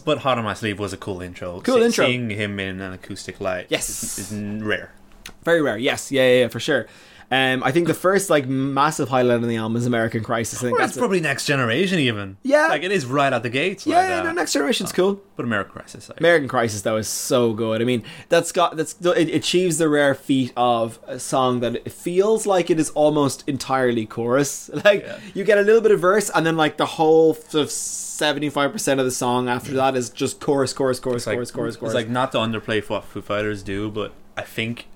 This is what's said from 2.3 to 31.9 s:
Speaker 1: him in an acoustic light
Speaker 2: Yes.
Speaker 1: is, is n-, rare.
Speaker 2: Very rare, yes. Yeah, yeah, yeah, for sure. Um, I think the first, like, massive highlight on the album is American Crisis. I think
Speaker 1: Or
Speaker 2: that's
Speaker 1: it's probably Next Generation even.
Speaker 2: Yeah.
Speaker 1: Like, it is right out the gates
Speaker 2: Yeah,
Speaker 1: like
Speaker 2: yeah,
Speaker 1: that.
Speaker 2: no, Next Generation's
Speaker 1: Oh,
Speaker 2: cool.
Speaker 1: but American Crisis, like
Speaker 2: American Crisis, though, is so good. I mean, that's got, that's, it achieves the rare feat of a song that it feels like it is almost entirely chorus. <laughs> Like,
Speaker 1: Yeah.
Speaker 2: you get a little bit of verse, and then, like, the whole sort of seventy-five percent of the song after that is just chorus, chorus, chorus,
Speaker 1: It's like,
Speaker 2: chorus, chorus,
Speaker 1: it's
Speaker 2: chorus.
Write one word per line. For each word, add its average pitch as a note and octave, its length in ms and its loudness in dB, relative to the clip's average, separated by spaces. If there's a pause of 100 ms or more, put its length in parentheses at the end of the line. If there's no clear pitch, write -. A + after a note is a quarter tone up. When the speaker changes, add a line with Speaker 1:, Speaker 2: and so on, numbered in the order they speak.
Speaker 1:
him G2+ 300 -4
in F#2+ 200 -6
an F#2 120 -10
acoustic - 480 -12
light F#2 300 -4
Speaker 2:
Yes. - 200 -4
Speaker 1:
is, - 300 -8
is G2 120 -10
n-, G#2 320 -6
rare. F#2 280 -2 (500)
Speaker 2:
Very E3+ 180 4
rare, A#2+ 180 0
yes. B2+ 340 -2
Yeah, C3 160 4
yeah, B2+ 140 6
yeah, A#2 60 2
for A#2 120 -8
sure. B2+ 260 0 (460)
Um, C3 300 2
I C3+ 80 0
think E3+ 160 2
the D#3 80 2
first, F#3+ 340 2
like, D3 200 2
massive C#3 600 0
highlight B2 320 4
on A#2+ 60 -2
the A#2 80 0
album A2+ 220 -2
is A#2+ 100 0
American A2+ 380 0
Crisis. A2+ 340 -4
I - 40 -8
think B2+ 120 0
Speaker 1:
Or A#4 60 2
Speaker 2:
that's C#4+ 140 0
Speaker 1:
it's C3+ 40 -10
probably F3 220 0
Next C#3 260 -2
Generation D3 540 2
even. G2+ 420 -2
Speaker 2:
Yeah. D4+ 240 4
Speaker 1:
Like, D#4 160 0
it F#3 80 -2
is E3 160 0
right C#3 260 2
out A#2+ 120 0
the A#2+ 60 -4
gates E3+ 360 -4
Speaker 2:
Yeah, D#4 120 2
Speaker 1:
like F#4+ 100 4
Speaker 2:
yeah, F4+ 80 -2
Speaker 1:
that. - 80 -2
Speaker 2:
no, E4 80 -4
Next E4+ 200 -2
Generation's C4+ 380 0
Speaker 1:
Oh, - 60 -10
Speaker 2:
cool. G3 260 2 (140)
Speaker 1:
but C#3 80 -6
American G#2+ 280 -2
Crisis, - 360 -18
like - 100 -18
Speaker 2:
American D#3+ 300 4
Crisis, A2+ 340 -2
though, A2 140 0
is G#2+ 100 -2
so A#2+ 460 0
good. A2 280 -2
I A#2 40 0
mean, B2 180 0 (280)
that's E3+ 200 2
got, E3+ 260 0
that's, D#3 240 -6
it E3+ 320 2
achieves F3 460 0
the D#3+ 100 4
rare C#3+ 280 4
feat C3 400 -2
of A#2 500 2
a C3 140 -10
song B2+ 400 0
that A#2+ 160 -2
it - 160 -10
feels G#3 560 0
like F3+ 200 2
it E3 120 4
is D3 100 0
almost D3+ 580 2
entirely B2+ 580 0
chorus. B2 640 -2
<laughs> D3 120 -2
Like, G#3 200 4
Speaker 1:
Yeah. - 140 -12 (140)
Speaker 2:
you F#3+ 120 -6
get G#3 120 4
a G3+ 60 6
little A3 200 6
bit G#3+ 100 6
of F3 80 4
verse, G3 340 2
and D#3+ 100 4
then, D#3+ 120 0
like, D3+ 220 0
the D3+ 80 0
whole D#3+ 480 6
sort D3+ 280 -2
of - 80 -4
seventy-five C#3+ 1000 -2
percent C#3 260 0
of C3 80 2
the B2 60 -2
song B2 360 0
after B2 260 -4
that C3 200 2
is B2 160 -4
just - 300 -6
chorus, C#3 320 0
chorus, C3 260 0
chorus, B2 240 -4
Speaker 1:
It's - 60 -8
like, G#2+ 80 -2
Speaker 2:
chorus, A#2+ 160 -6
chorus, A#2 240 -6
Speaker 1:
it's - 40 -16
Speaker 2:
chorus. A2+ 140 -4